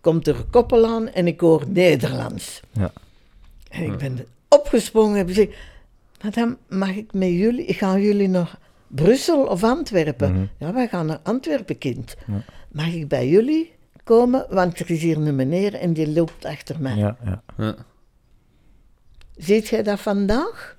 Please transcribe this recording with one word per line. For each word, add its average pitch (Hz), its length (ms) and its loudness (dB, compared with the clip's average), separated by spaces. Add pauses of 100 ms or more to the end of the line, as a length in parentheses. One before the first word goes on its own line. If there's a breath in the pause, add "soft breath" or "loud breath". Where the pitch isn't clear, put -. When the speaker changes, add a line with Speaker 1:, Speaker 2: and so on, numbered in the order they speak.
Speaker 1:
komt 165 260 2
er 139 80 2
een 120 140 -8
koppel 233 380 4
aan 226 200 -4
en 180 200 0
ik 165 120 -2
hoor 160 280 4
Nederlands. 131 920 0 (120)
Speaker 2:
Ja. 98 200 -2 (760)
Speaker 1:
En 170 140 -8
ik 127 60 -4
Speaker 3:
Ja. 98 60 -6
Speaker 1:
ben 127 300 -8 (240)
opgesprongen 220 640 4
en 208 60 0
heb 185 100 0
gezegd, 190 220 2 (760 loud breath)
"Madame, 233 340 -2 (120)
mag 190 260 -2
ik 214 180 -12
met 185 160 0
jullie, 214 440 0
gaan 190 280 0
jullie 202 280 2
naar 180 280 -2 (300 soft breath)
Brussel 262 580 2
of 190 180 -2
Antwerpen?" 170 680 0
Speaker 2:
Mhm. 92 120 0 (120)
Speaker 1:
"Ja, 160 160 -6
wij 247 140 0
gaan 170 180 -4
naar 156 180 -4
Antwerpen, 254 540 -4
kind." - 380 -8 (120)
Speaker 2:
Ja. 101 160 -4 (280 loud breath)
Speaker 1:
"Mag 151 220 -4
ik 156 140 -6
bij 127 200 -2
jullie 269 440 2 (320)
komen? 247 460 2
Want 180 300 0
er 175 120 -6
is 160 100 -2
hier 160 160 0
een 151 180 0
meneer 175 380 0
en 170 200 -2
die 156 180 -2
loopt 160 340 -2
achter - 360 -10
mij." 131 160 -4
Speaker 2:
Ja, 104 280 0
ja. 95 160 -6 (160)
Speaker 3:
Ja. 110 180 -4 (1600)
Speaker 1:
Ziet 208 300 2
jij 220 160 0
dat 202 160 -2
vandaag 214 800 -2